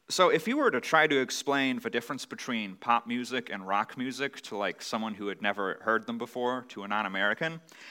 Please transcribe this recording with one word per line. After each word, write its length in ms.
So 220
if 180
you 80
were 140
to 100
try 260
to 140
explain 600
the 100
difference 340
between 520
pop 300
music 460
and 140
rock 320
music 440
to, 140
like, 240
someone 340
who 120
had 160
never 400
heard 240
them 100
before, 520
to 160
a 40
non-American, 720